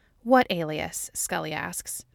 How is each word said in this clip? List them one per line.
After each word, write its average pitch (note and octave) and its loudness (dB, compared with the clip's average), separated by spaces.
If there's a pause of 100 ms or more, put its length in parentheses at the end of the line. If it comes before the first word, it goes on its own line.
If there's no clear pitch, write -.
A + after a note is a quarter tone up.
(220)
"What B3 6
alias?" D#3+ -2
Scully D#3+ -4
asks. - -8 (100)